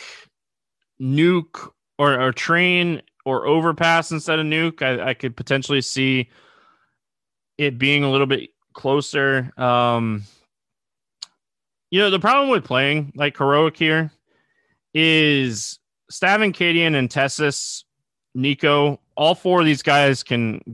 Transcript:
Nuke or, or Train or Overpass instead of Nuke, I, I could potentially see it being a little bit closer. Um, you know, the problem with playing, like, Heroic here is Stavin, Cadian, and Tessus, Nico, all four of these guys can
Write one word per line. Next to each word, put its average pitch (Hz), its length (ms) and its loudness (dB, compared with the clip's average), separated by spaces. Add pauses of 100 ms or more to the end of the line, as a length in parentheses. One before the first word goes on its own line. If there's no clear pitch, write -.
(1000)
Nuke 160 720 0 (280)
or, 143 220 2
or 131 120 2
Train 175 720 0 (220)
or 131 220 -2
Overpass 165 640 2
instead 160 280 -4
of 156 80 -2
Nuke, 160 360 -2
I, 131 280 -2
I 123 40 -4
could 123 220 -8
potentially 135 440 -2
see 131 480 -2 (1300)
it 143 220 -2
being 143 260 2
a 139 60 0
little 135 160 2
bit 131 240 -4 (220)
closer. 135 840 -2
Um, 120 640 0 (1700)
you 180 100 2
know, 202 100 2
the 190 80 0
problem 269 300 2
with 233 160 0
playing, 139 500 -2
like, 143 220 -4
Heroic 147 400 2
here 160 340 0 (840)
is 151 840 0 (320)
Stavin, 202 420 0
Cadian, 165 440 0
and 127 120 0
Tessus, - 760 -4 (500)
Nico, 143 640 0 (160)
all 160 220 2
four 180 240 0
of 165 60 4
these 147 160 0
guys 143 420 4
can 117 360 -2 (140)